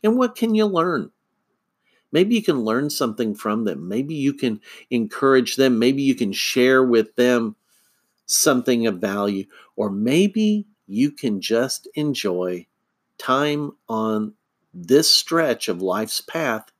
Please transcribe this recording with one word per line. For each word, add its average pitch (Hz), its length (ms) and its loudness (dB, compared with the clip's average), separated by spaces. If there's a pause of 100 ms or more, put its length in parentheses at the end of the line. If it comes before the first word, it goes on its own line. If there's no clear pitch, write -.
And 220 140 2
what 247 180 0
can 226 200 0
you 214 100 4
learn? 170 460 -2 (1000)
Maybe 190 240 2
you 214 60 2
can 147 200 0
learn 117 280 0
something 110 460 -4
from 107 300 -4
them. 85 220 -6
Maybe 135 280 -4
you 143 180 0
can 117 280 -4 (280)
encourage 127 680 2
them. 131 200 4
Maybe 135 240 2
you 135 140 2
can 104 160 -2
share 131 520 2
with 117 320 2
them 120 400 2 (720)
something 123 600 0
of 95 120 -2
value. 101 460 -2 (300)
Or 107 140 -2
maybe 196 760 0 (220)
you 120 240 0
can 107 300 -4
just 117 540 -2
enjoy 92 720 -4 (520)
time 147 560 -2 (160)
on 110 440 -4 (400)
this 160 380 2
stretch 160 560 0
of 90 140 -4
life's 98 400 -4
path 127 580 -6